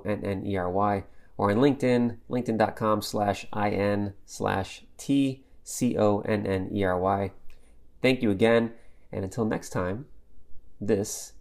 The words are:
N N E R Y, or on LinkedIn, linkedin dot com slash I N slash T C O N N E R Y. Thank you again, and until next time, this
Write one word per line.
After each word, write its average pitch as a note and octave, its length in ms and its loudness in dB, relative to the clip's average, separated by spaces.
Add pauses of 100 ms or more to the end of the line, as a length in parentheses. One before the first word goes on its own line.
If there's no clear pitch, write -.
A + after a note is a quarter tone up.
N G2+ 180 -2
N F#2+ 220 -4
E G2 100 0
R F2+ 140 0
Y, G2 340 2 (320)
or G2+ 140 2
on G#2 80 4
LinkedIn, B2 580 2 (140)
linkedin A#2+ 260 -2
dot G#2+ 200 2
com G#2+ 260 0
slash G#2 500 -2
I G#2 180 0
N G2+ 440 0 (100)
slash G2 600 -4 (100)
T C#3 480 0 (200)
C - 340 -2
O G#2 220 4
N G2+ 260 -2
N F#2+ 260 -2
E G2+ 100 0
R F2+ 160 2
Y. G2 340 0 (680)
Thank C3 220 2
you G#2+ 80 4
again, A2+ 420 4 (400)
and G2 100 -4
until G#2 220 -4
next - 240 -2
time, A2 380 -4 (760)
this G#2 580 -2